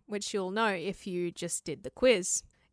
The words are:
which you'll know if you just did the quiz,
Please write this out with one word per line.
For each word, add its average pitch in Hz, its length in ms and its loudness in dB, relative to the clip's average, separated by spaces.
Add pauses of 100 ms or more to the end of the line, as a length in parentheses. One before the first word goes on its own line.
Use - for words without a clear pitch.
which 208 260 -6
you'll 190 200 -2
know 220 160 2
if 190 360 -4
you 175 280 -2
just - 320 -6
did 156 180 -6
the - 80 -8
quiz, 220 540 4 (280)